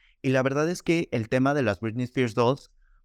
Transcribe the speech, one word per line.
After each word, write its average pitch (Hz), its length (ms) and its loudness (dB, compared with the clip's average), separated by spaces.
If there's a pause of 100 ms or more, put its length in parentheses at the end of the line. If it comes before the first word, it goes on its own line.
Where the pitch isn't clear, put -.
(220)
Y 139 80 -2
la 131 140 2
verdad 139 260 0
es 180 140 -6
que 170 280 0
el 113 160 -2
tema 131 260 2
de 147 100 0
las 104 160 0
Britney 117 260 -4
Spears 123 300 -2
dolls 123 360 0 (340)